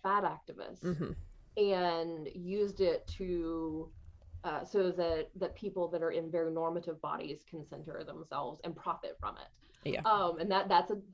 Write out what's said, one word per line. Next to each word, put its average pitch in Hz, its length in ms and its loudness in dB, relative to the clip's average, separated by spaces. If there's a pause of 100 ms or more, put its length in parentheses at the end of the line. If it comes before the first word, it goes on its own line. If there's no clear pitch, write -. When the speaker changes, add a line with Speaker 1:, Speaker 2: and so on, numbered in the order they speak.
Speaker 1:
fat 196 200 4
activists - 600 -6
Speaker 2:
Mm-hmm. 165 280 -2 (460)
Speaker 1:
and 180 760 2
used 196 460 0
it 170 260 4 (100)
to, 165 720 -2 (540)
uh, 156 200 -2
so 185 280 4
that, 165 460 0
that 180 180 -2
people 190 340 -2
that 165 140 0
are 165 80 2
in 165 180 0
very 165 220 2
normative 165 500 -2
bodies 151 380 -4 (100)
can - 160 -10
center 151 400 -10
themselves 156 580 -6
and 165 120 -6
profit - 440 -6
from 104 180 -4
it. - 540 -10
Speaker 2:
Yeah. - 140 0
Speaker 1:
Um, 185 340 4
and 196 120 0
that, 196 180 4
that's 175 220 6
a, 202 60 0 (160)